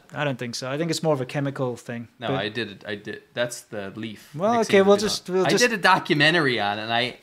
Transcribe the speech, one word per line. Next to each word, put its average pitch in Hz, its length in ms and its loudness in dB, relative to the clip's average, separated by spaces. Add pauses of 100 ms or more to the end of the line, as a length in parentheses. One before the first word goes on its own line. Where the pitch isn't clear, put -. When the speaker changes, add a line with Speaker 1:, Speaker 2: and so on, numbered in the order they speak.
(160)
Speaker 1:
I 143 80 -6
don't 135 160 -4
think 120 160 -8
so. 131 160 -8
I 143 60 -4
think 170 140 -2
it's 160 120 -4
more 156 100 2
of 131 80 -2
a 123 40 -6
chemical 135 500 -4
thing. 117 320 -12 (120)
Speaker 2:
No, 113 100 -4
Speaker 1:
But 135 80 0
Speaker 2:
I 104 120 -2
did 107 220 -6
it. 95 160 -18
I 104 80 -6
did. 101 260 -10 (140)
That's 120 260 -4
the 101 340 -10
leaf 110 400 -12
Speaker 1:
Well, 208 220 0
Speaker 2:
mixing 214 180 0
Speaker 1:
okay, 196 60 8
Speaker 2:
with 196 60 4
Speaker 1:
we'll 202 100 8
Speaker 2:
betel 208 120 0
Speaker 1:
just, - 200 -6
Speaker 2:
nut. 180 80 -2
Speaker 1:
we'll 185 80 4
Speaker 2:
I - 40 2
Speaker 1:
just 190 140 4
Speaker 2:
did 247 100 4
a 214 40 -2
documentary 160 840 4
on 104 200 0
it, 107 40 -8
and 113 100 -4
I, 120 300 0